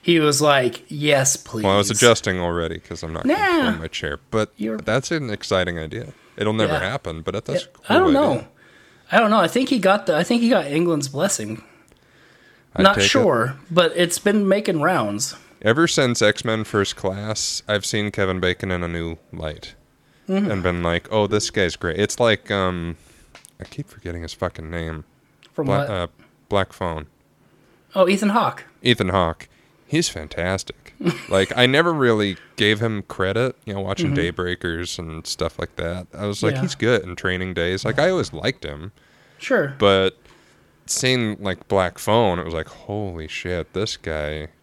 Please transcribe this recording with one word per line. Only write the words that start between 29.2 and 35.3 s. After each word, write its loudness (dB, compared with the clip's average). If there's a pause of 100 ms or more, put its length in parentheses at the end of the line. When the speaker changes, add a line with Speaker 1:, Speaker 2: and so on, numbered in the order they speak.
Speaker 2:
He's 0
fantastic. -6
Speaker 1:
<laughs> -4
Speaker 2:
Like, 2
I 6
never 2
really 2 (220)
gave 2
him -2
credit, -2 (100)
you -8
know, -6
watching -2
Speaker 1:
Mm-hmm. -2
Speaker 2:
Daybreakers -6
and -10
stuff -6